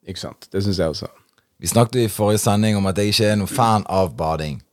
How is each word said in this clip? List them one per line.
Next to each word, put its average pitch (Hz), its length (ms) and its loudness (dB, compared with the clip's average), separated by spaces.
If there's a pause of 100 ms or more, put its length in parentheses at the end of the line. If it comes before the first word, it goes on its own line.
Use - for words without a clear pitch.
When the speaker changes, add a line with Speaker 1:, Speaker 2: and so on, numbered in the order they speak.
Speaker 1:
Ikke 92 140 -10
sant, - 320 -14
det 98 100 -2
synes 98 160 0
jeg 82 100 0
også. - 200 -8 (500)
Speaker 2:
Vi - 80 -8
snakket 120 380 2
i 107 40 0
forrige 104 300 2
sending 107 400 2
om 98 80 0
at 95 100 -2
jeg 104 140 0
ikke 104 220 2
er 107 40 2
noen 95 140 -2
fan 110 360 2
av 95 300 0
bading 78 460 -4 (100)